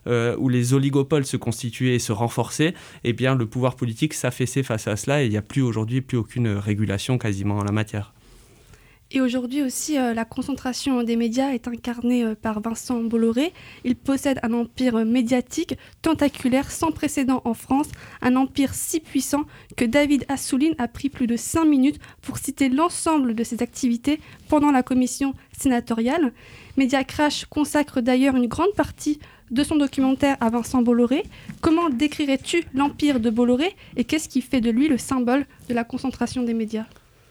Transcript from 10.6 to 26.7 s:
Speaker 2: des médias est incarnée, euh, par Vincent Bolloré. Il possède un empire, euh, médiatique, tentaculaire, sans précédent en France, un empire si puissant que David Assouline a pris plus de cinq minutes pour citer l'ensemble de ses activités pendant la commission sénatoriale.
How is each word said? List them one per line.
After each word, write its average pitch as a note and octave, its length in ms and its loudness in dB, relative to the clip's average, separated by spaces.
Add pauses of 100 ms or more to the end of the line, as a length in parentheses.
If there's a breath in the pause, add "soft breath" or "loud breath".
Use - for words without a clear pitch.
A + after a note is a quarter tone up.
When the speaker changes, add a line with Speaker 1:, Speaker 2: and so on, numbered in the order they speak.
Speaker 2:
des A#3 120 0
médias A#3+ 360 0
est A#3+ 160 -6
incarnée, A#3+ 540 -2
euh, A3 120 -2
par G#3+ 260 -4
Vincent A#3 400 -4
Bolloré. A3+ 520 2 (320 loud breath)
Il B3 120 0
possède C4+ 460 -2
un A3 100 -2
empire, A#3 440 0
euh, A3+ 80 2
médiatique, B3 760 0 (240 loud breath)
tentaculaire, C#4+ 680 2
sans D#4+ 200 -2
précédent C4+ 560 0
en A#3 80 0
France, C4+ 340 -2 (320 loud breath)
un B3+ 160 2
empire C4+ 380 0
si - 260 -4
puissant C#4+ 440 -2 (320 loud breath)
que B3 100 2
David C#4+ 420 2
Assouline C#4+ 500 0
a A#3 100 0
pris - 200 -6
plus - 180 -4
de A#3 100 0
cinq E4 280 0
minutes C#4+ 340 4 (220 loud breath)
pour - 160 -10
citer C4+ 320 -2
l'ensemble D4 680 2
de A3+ 100 -2
ses A3+ 180 -4
activités A#3+ 580 -2 (280 loud breath)
pendant D4 220 4
la B3+ 120 4
commission B3+ 520 0 (240 loud breath)
sénatoriale. A#3+ 760 0 (440 loud breath)